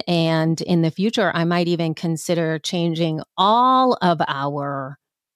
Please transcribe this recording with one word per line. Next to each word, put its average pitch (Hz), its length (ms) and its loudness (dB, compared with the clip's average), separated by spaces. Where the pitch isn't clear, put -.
And 160 560 2
in 175 200 2
the 165 100 2
future, 202 420 0
I 170 100 -2
might 175 220 0
even 165 280 0
consider 160 680 -2
changing 160 600 -2
all 247 640 4
of 170 280 2
our 139 680 -6